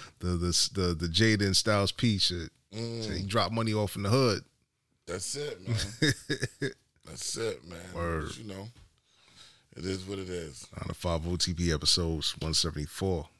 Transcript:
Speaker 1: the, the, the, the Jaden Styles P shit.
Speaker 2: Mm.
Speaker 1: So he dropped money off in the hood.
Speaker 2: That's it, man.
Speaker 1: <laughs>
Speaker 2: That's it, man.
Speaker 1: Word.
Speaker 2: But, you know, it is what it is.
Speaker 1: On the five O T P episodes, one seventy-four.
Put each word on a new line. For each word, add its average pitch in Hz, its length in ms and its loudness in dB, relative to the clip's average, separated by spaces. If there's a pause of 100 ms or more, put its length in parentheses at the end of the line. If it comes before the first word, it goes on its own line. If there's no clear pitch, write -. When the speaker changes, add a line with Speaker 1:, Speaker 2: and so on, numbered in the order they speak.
(200)
Speaker 1:
the, 90 80 -2
the, 87 460 2
the, 90 200 2
the 82 140 -2
Jaden 101 460 4
Styles 101 380 4
P 113 260 2
shit. 87 320 0 (240)
Speaker 2:
Mm. 117 300 -6
Speaker 1:
So 107 80 -4
he 98 120 -4
dropped 101 300 0
money 113 200 2
off 107 240 0
in 101 60 -2
the 98 60 0
hood. 120 320 4 (640)
Speaker 2:
That's 92 300 -6
it, 143 320 -8
man. 107 460 2 (480)
Speaker 1:
<laughs> 143 100 -2 (340)
Speaker 2:
That's - 300 -8
it, 98 320 -4
man. 85 100 -14 (160)
Speaker 1:
Word. 85 340 -2
Speaker 2:
But, - 100 -10
you 117 80 -14
know, 98 220 -10 (1080)
it 80 100 -10
is 95 200 -4
what 98 120 -6
it 92 120 -8
is. 85 360 -8 (140)
Speaker 1:
On - 80 -6
the 87 60 -4
five 82 340 -2
O 90 80 0
T 87 180 0
P 85 200 2
episodes, 80 640 2
one 80 140 -2
seventy-four. 78 760 0 (120)